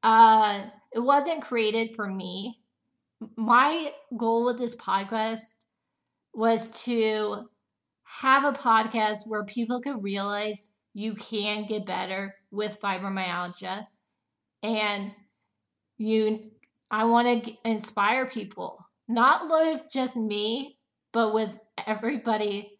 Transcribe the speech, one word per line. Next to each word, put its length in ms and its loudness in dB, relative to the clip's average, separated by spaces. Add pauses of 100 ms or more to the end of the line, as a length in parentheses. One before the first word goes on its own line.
Uh, 640 8 (260)
it 80 -4
wasn't 420 2
created 540 -2
for 120 -6
me. 520 -8 (760)
My 560 2 (240)
goal 300 0
with 140 0
this 160 -4
podcast 920 -4 (680)
was 540 0
to 640 0 (540)
have 400 2
a 80 2
podcast 760 2
where 200 -4
people 360 -4
could 220 -8
realize 680 -4 (240)
you 220 -6
can 500 -4
get 220 -6
better 480 -6 (160)
with 280 -6
fibromyalgia. 1080 -6 (760)
And 500 -2 (840)
you, 540 0 (400)
I 140 0
wanna 360 4
g-, 240 -12
inspire 600 0
people, 580 -10 (220)
not 420 4
with 420 2
just 260 -4
me, 600 -4 (360)
but 200 2
with 240 -2 (300)
everybody 920 -4